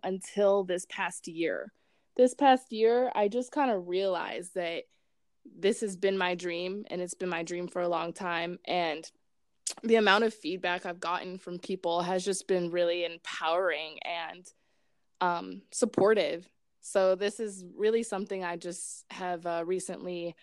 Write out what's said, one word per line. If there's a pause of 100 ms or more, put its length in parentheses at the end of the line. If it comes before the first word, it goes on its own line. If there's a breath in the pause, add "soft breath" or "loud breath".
until
this
past
year. (420)
This
past
year,
I
just
kinda
realized
that (600)
this
has
been
my
dream,
and
it's
been
my
dream
for
a
long
time,
and (760)
the
amount
of
feedback
I've
gotten
from
people
has
just
been
really
empowering
and, (680)
um,
supportive. (320)
So
this
is (100)
really
something
I
just
have,
uh,
recently